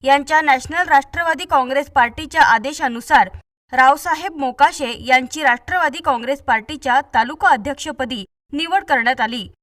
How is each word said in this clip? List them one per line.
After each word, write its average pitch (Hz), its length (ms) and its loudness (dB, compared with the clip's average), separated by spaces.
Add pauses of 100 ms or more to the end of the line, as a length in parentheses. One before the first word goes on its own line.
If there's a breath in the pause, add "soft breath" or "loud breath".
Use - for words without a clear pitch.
यांच्या 285 380 2
नॅशनल 302 460 0
राष्ट्रवादी 320 580 0
काँग्रेस 277 440 0
पार्टीच्या 262 520 0
आदेशानुसार 240 880 2 (440)
रावसाहेब 294 640 2
मोकाशे 277 560 0 (140)
यांची 254 380 0
राष्ट्रवादी 294 640 0
काँग्रेस 269 360 -2
पार्टीच्या 247 580 -2 (140)
तालुका 277 360 0
अध्यक्षपदी 254 760 -4 (300)
निवड 339 300 -2
करण्यात 247 380 0
आली. 220 260 -6 (160)